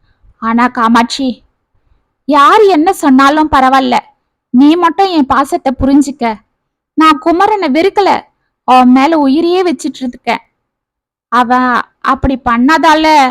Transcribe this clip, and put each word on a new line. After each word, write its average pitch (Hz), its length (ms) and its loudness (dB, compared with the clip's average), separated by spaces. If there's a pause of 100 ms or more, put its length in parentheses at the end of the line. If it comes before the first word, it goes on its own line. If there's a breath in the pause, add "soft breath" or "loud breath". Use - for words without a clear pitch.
(420)
ஆனா 226 260 -2
காமாட்சி, 240 600 -2 (1000)
யார் 294 400 4
என்ன 339 260 2
சொன்னாலும் 294 580 0
பரவாயில்ல, 262 440 0 (580)
நீ 269 220 4
மட்டும் 349 360 -2
என் 302 200 -2
பாசத்தை 277 480 -2
புரிஞ்சுக்க. 262 540 -2 (640)
நான் 311 240 2
குமரனை 370 500 -2
வெறுக்கல, 359 380 0 (580)
அவன் 254 240 4
மேல 285 280 2
உயிரையே 330 440 0
வச்சிட்டு 294 380 -6
இருக்கேன். 247 400 -8 (880)
அவ 247 280 0 (520)
அப்படி 269 240 -2 (100)
பண்ணாதால 302 600 2 (260)